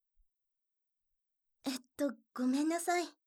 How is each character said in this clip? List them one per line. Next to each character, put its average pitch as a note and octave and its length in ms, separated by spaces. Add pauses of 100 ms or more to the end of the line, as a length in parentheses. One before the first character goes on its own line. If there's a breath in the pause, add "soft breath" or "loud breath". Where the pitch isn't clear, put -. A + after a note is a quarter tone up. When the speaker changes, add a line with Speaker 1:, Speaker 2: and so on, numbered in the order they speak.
(1600)
Speaker 1:
ー C#4 60
い。 - 20
Speaker 2:
え C4 40
っ - 40 (160)
と、 C#4+ 180 (180)
ご B3+ 140
め C4 160
ん D#4 60
な E4 100
さ F4 220
い。 D#4+ 120 (140)